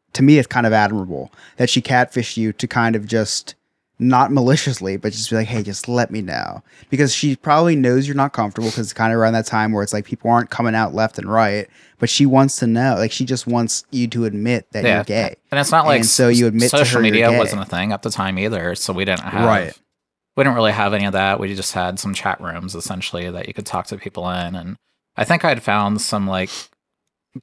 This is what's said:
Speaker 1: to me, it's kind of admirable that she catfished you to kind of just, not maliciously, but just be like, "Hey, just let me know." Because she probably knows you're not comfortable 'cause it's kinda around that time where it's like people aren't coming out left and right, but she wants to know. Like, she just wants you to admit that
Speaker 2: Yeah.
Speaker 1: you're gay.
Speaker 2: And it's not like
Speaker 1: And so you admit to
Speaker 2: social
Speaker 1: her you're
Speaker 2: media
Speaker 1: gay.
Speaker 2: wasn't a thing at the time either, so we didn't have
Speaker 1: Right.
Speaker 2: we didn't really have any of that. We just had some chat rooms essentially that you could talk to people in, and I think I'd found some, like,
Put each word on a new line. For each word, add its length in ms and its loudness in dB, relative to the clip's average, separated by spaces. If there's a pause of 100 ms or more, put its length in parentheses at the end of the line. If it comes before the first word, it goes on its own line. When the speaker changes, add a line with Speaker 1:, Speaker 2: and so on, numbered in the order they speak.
(140)
Speaker 1:
to 80 0
me, 160 8
it's 100 2
kind 180 0
of 60 2
admirable 600 0 (240)
that 140 0
she 100 0
catfished 560 0
you 180 -2
to 120 -6
kind 300 0
of 100 -8
just, 480 -4 (480)
not 300 4
maliciously, 640 0
but 160 -4
just 180 -8
be 60 0
like, 100 0
"Hey, 160 -4
just 240 -10
let 240 0
me 120 -6
know." 400 -8 (260)
Because 260 2
she 220 0
probably 400 4
knows 320 4
you're 80 -4
not 160 0
comfortable 380 -4
'cause 80 -6
it's 160 -6
kinda 200 0
around 200 4
that 120 0
time 260 0
where 100 0
it's 100 -4
like 140 -4
people 240 -4
aren't 200 4
coming 240 -2
out 200 0
left 240 -2
and 120 -8
right, 380 2 (300)
but 100 0
she 160 2
wants 320 4
to 100 -2
know. 300 2
Like, 160 0
she 140 -4
just 200 -4
wants 440 -2
you 180 -2
to 160 -4
admit 480 -2
that 120 -4
Speaker 2:
Yeah. 120 4
Speaker 1:
you're 80 -2
gay. 320 -4 (140)
Speaker 2:
And 100 0
it's 100 -2
not 140 4
like 160 4
Speaker 1:
And 80 2
so 200 4
you 180 4
admit 240 2
to 80 2
Speaker 2:
social 220 2
Speaker 1:
her 40 4
you're 80 4
Speaker 2:
media 180 4
Speaker 1:
gay. 80 4
Speaker 2:
wasn't 240 0
a 40 -8
thing 260 -4
at 100 -4
the 80 -6
time 280 -4
either, 360 -2
so 200 -6
we 100 -2
didn't 240 0
have 180 0
Speaker 1:
Right. 320 0 (580)
Speaker 2:
we 80 4
didn't 120 2
really 160 2
have 220 0
any 100 0
of 80 -2
that. 260 0
We 160 -6
just 200 -6
had 240 -4
some 160 -6
chat 260 -4
rooms 340 -10
essentially 560 -8
that 180 -10
you 60 -12
could 120 -12
talk 220 -6
to 100 -10
people 320 -10
in, 240 -6
and 220 -12 (400)
I 80 -2
think 200 0
I'd 180 0
found 380 0
some, 260 -2
like, 220 -2 (920)